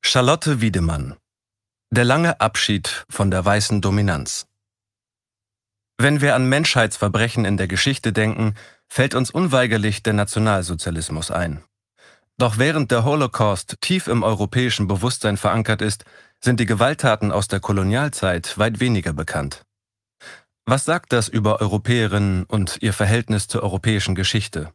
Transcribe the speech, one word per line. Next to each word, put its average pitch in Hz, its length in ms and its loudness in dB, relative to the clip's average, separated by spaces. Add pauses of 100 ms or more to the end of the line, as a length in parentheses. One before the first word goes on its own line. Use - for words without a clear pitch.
Charlotte 135 580 2
Wiedemann. 82 540 0 (760)
Der 120 140 4
lange 160 360 2
Abschied - 680 -2
von 98 220 0
der 92 140 0
weißen 101 360 2
Dominanz. 98 680 0 (1500)
Wenn 143 220 2
wir 139 160 2
an 127 140 2
Menschheitsverbrechen 117 960 0
in 98 120 0
der 95 100 -2
Geschichte 110 440 -2
denken, 107 440 0 (320)
fällt 135 280 0
uns 131 160 0
unweigerlich 123 720 0
der 110 100 0
Nationalsozialismus 90 1200 -2
ein. 80 320 -4 (760)
Doch 113 200 2
während 147 340 2
der 117 140 4
Holocaust 123 760 0
tief - 280 -2
im 117 140 2
europäischen 110 680 0
Bewusstsein 101 500 0
verankert 107 440 0
ist, 104 220 -4 (380)
sind 123 180 2
die 120 60 2
Gewalttaten 113 680 2
aus 101 160 0
der 98 140 -2
Kolonialzeit 98 960 -2
weit 107 240 0
weniger 104 320 0
bekannt. 73 500 -6 (1000)
Was 131 180 0
sagt 165 300 -2
das 117 160 2
über 107 320 0
Europäerinnen 101 840 0
und 98 380 -4
ihr 110 100 0
Verhältnis 107 560 0
zur - 160 -4
europäischen 95 520 -2
Geschichte? 90 600 -4